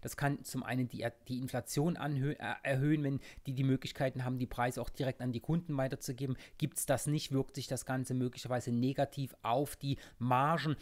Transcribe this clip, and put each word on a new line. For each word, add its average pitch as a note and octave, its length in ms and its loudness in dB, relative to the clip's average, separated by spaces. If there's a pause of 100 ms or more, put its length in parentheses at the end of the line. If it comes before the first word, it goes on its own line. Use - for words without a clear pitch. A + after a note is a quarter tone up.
Das - 160 -6
kann C#3+ 280 0
zum C3 180 -4
einen B2 260 0
die, - 180 -4 (220)
die - 100 -2
Inflation C3+ 600 0
anhö-, C#3+ 340 0
äh, A2+ 300 -4
erhöhen, C#3+ 420 4
wenn C#3 160 0 (260)
die C#3 80 -4
die C3+ 100 2
Möglichkeiten C3 600 2
haben, B2+ 140 -2
die B2 80 -2
Preise B2 340 -2
auch A#2 80 -4
direkt C3+ 320 -2
an B2+ 120 0
die A#2+ 80 -2
Kunden D#3+ 360 0
weiterzugeben. C3+ 640 -2 (180)
Gibt's - 300 -2
das B2+ 200 2
nicht, D3 260 0
wirkt C3+ 220 0
sich C3+ 140 -6
das B2+ 160 -2
Ganze C3 300 -2
möglicherweise B2 580 0
negativ C3+ 680 2
auf B2+ 340 2
die C#3 220 -2 (200)
Margen C#3 640 4